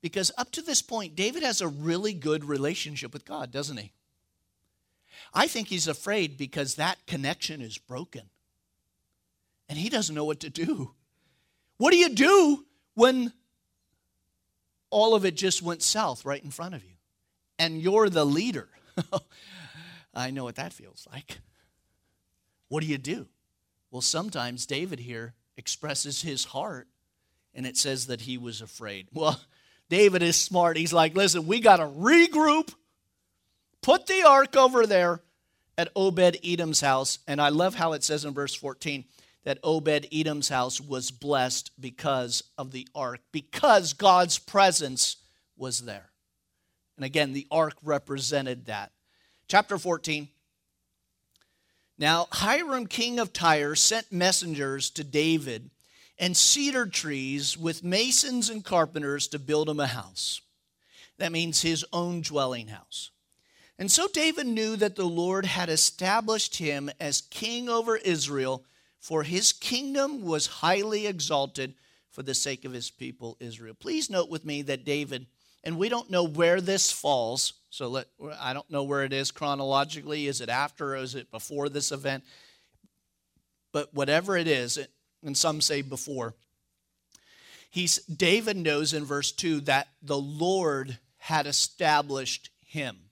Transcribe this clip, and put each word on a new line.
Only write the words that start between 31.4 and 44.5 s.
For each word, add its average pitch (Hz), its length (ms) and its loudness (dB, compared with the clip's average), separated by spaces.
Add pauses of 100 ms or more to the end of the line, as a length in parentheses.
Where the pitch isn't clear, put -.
we 220 140 2
gotta 190 240 10
regroup, 302 920 6 (1080)
put 359 260 4
the 381 180 2
ark 269 300 8
over 254 280 6
there 180 360 2 (580)
at 170 160 -2
Obed-Edom's 175 840 2
house." 135 480 0
And 143 120 -2
I 147 100 4
love 170 260 2
how 165 160 0
it 147 100 -4
says 151 220 -2
in 143 100 -8
verse 143 200 -6
fourteen 139 500 -8 (400)
that 139 180 -4
Obed-Edom's 151 840 0
house 131 320 0
was 131 320 -6
blessed 127 680 -2
because 127 640 -4 (160)
of 131 140 -10
the 131 220 -12
ark, 127 260 -8 (100)
because 180 640 4
God's 180 460 4
presence 160 800 0 (380)